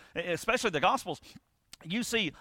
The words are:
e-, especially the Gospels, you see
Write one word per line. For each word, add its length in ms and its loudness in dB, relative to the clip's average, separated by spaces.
e-, 40 -4
especially 500 0
the 80 0
Gospels, 420 2
you 200 -2
see 260 0